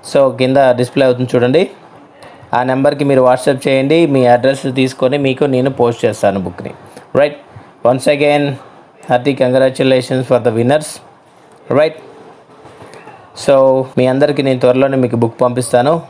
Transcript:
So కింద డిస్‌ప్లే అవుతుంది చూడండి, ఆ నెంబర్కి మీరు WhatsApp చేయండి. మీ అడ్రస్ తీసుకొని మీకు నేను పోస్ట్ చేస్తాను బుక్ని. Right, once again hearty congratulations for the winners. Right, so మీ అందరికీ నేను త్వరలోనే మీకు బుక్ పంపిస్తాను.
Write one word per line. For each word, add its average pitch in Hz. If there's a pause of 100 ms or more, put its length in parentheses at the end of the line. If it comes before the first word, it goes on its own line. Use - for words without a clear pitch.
(100)
So 143 (200)
కింద 131 (220)
డిస్‌ప్లే 131
అవుతుంది 123
చూడండి, 127 (960)
ఆ - (100)
నెంబర్కి 139
మీరు 131
WhatsApp 127
చేయండి. 139 (160)
మీ 131 (120)
అడ్రస్ 135 (160)
తీసుకొని 131
మీకు 131 (100)
నేను 127
పోస్ట్ 120
చేస్తాను 101
బుక్ని. - (480)
Right, 147 (540)
once 131
again 147 (680)
hearty 131
congratulations 131
for 123
the 113
winners. 143 (880)
Right, 156 (1500)
so 139 (440)
మీ 123
అందరికీ 143
నేను 127
త్వరలోనే 135
మీకు 120
బుక్ 113
పంపిస్తాను. 123 (160)